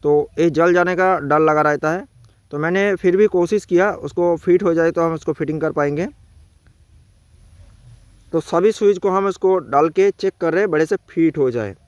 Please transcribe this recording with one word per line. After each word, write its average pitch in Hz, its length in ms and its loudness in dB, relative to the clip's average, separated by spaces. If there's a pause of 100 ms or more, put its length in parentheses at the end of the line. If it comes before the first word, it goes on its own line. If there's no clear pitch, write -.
तो 147 360 2
ये 170 120 2
जल 165 240 2
जाने 180 220 0
का 185 240 2
डर 143 200 0
लगा 151 220 2
रहता 151 300 0
है। 190 120 -6 (480)
तो 147 60 -8
मैंने 185 380 -2
फिर 180 200 0
भी 208 120 4
कोशिश 180 360 0
किया, 180 280 2
उसको 170 440 -2
फिट 180 260 2
हो 175 120 2
जाए 165 160 2
तो 170 120 -2
हम 165 120 0
उसको 160 180 -6
फिटिंग 151 280 -4
कर 156 120 -4
पाएंगे। 147 340 -2 (2250)
तो 165 100 -2
सभी 185 300 0
स्विच 202 260 2
को 190 120 -2
हम 190 160 0
उसको 190 340 0
डाल 139 300 0
के 190 220 2
चेक 190 280 -4
कर 165 120 -2
रहे 185 100 0
हैं, 208 80 -2
बड़े 156 160 0
से - 100 -2 (120)
फिट 165 300 -2
हो 135 120 2
जाए। 110 240 -6 (140)